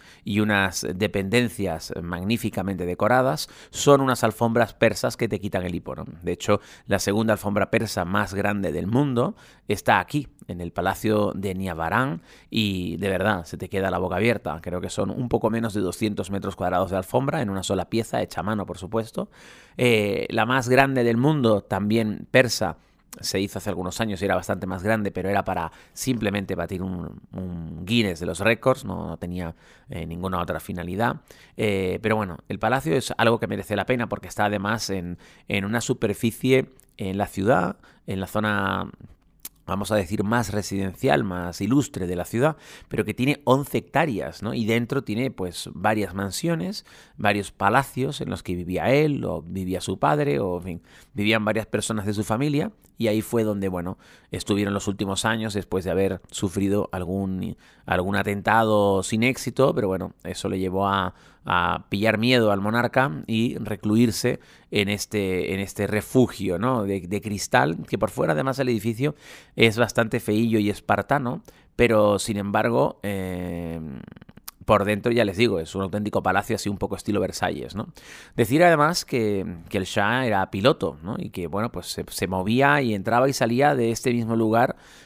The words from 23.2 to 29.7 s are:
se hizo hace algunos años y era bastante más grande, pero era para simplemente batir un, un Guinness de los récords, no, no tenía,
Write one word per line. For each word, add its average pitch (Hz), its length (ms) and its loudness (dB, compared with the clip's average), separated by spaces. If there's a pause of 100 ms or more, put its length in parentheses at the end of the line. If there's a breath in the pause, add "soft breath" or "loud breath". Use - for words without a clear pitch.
se - 180 -2
hizo 101 200 -4
hace 104 100 -6
algunos 90 320 -4
años 101 200 -4
y 101 40 0
era 92 100 2
bastante 92 320 -4
más 92 160 -6
grande, 104 280 0
pero 92 180 -4
era 101 160 0
para 85 260 -2 (220 loud breath)
simplemente 101 600 -2
batir 87 280 -4
un, 92 400 -8 (100)
un 87 540 -8
Guinness 101 340 2
de 87 60 -6
los 85 160 -4
récords, - 420 2
no, 87 240 -6
no 82 100 -8
tenía, 87 380 -8 (340 soft breath)